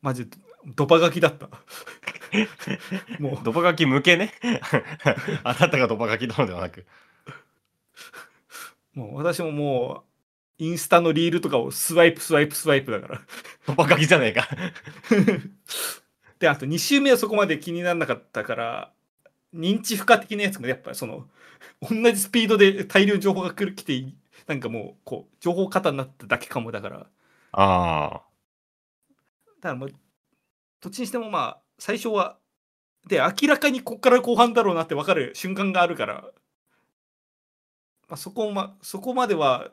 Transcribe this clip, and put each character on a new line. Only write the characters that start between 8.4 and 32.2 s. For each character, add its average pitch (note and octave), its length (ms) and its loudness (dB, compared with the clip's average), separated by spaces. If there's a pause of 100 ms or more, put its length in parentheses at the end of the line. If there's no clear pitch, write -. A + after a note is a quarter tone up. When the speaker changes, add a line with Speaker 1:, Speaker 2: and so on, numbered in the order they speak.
Speaker 1:
も A2+ 180 -12
う、 C3+ 60 -12
私 E3 240 -2
も D#3+ 100 -4
も C#3 520 -4 (560)
う、 D#3+ 40 -6
イ D#3+ 60 -4
ン E3+ 80 -4
ス - 100 -8
タ F3 140 8
の E3 100 2
リ E3 180 2
ー - 20 -2
ル D3+ 100 0
と - 80 -4
か C#3 100 2
を C3+ 120 -4
ス - 220 -6
ワ E3+ 120 8
イ E3 80 6
プ、 D#3+ 80 -12
ス - 120 -2
ワ D3 80 6
イ D3 60 2
プ、 D3 80 -10
ス - 120 -4
ワ D3 80 6
イ C3+ 60 2
プ C3 100 -8
だ G#2 80 -4
か - 80 -16
ら。 - 140 -14 (460)
Speaker 2:
ド C#3+ 80 -2
パ D#3 120 2
書 C#3 80 6
き D3+ 120 2
じ F3 80 8
ゃ D#3 40 6
ね A#2+ 100 4
え - 40 -6
か。 - 140 0 (920)
Speaker 1:
<laughs> - 1000 -14
で、 E3 100 6
あ C#3+ 60 2
と C3+ 100 -10
二 D#3 140 -4
週 C#4 200 2
目 C#4 120 4
は A#3+ 60 6
そ - 100 -2
こ G#3+ 80 -2
ま G#3 100 4
で D#3 140 -2
気 E3+ 120 -10
に E3+ 100 -6
な F3 80 -2
ら F3 60 0
な D#3+ 120 -2
か B2+ 80 0
っ - 160 -20
た G#2+ 120 -6
か A2 120 -6
ら、 - 380 -8 (640)
認 F3+ 260 -2
知 G#3+ 160 -6
負 G3 120 -6
荷 A3 100 8
的 G#3+ 160 -10
な G#3 80 -4
や G3 80 0
つ - 80 -12
も A#2+ 80 -8
や B2+ 80 -2
っ - 40 -20
ぱ - 140 -14
そ - 120 -10
の、 A#2 220 -12 (540)
同 - 80 -14 (220)
じ G3+ 80 -2
ス - 120 -6
ピ A3+ 140 2
ー - 20 -2
ド G#3 100 4
で G3 280 6
大 G3 200 4
量 G3+ 100 4
に F#3+ 60 0
情 G3 120 2
報 F#3+ 80 -4
が F3+ 120 -6
来 G3 160 -4
る、 F#3+ 60 -14
来 - 80 -18
て、 C3 300 -6 (340)
な D#3 80 -4
ん C3+ 40 -6
か A#2 100 -8
も A2+ 300 -10
う、 - 40 -20
こ - 280 -12
う、 - 80 -20
情 F3 140 -2
報 F#3 160 -2
過 G3 120 0
多 F3 100 0
に C#3 60 -6
な C3+ 60 -6
っ C3 140 -12
た - 80 -20
だ G2+ 140 0
け - 80 -14
か - 120 -6
も A2+ 120 -10
だ G#2+ 100 -10
か G#2 80 -10
ら。 - 180 -18 (440)
Speaker 2:
あ - 0 -
あ。 F2 600 4
Speaker 1:
だ - 80 -14 (1400)
か F#3 80 -10
ら C3+ 60 -6
も B2+ 100 -10
う、 C#3 40 -12 (920)
ど F#3+ 80 -14
っ - 20 -18
ち - 80 -14
に A#3+ 80 -6
し G3+ 40 -12
て B3+ 80 -6
も A3 100 -10
ま F#3+ 100 -4
あ、 - 220 -8 (180)
最 A#3 180 -4
初 A3+ 120 -6
は、 G3+ 280 -2 (720)